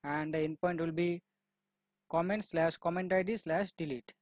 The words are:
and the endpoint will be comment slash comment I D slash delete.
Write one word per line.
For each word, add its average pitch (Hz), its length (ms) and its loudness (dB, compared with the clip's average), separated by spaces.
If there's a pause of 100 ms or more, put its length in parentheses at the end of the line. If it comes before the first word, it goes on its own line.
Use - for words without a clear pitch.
and 151 300 -2
the 160 60 2
endpoint 160 400 0
will 165 120 0
be 175 300 0 (880)
comment 190 340 0
slash 165 340 0
comment 180 360 -2
I 185 100 6
D 214 140 -2
slash 180 400 -2
delete. 139 340 -6 (100)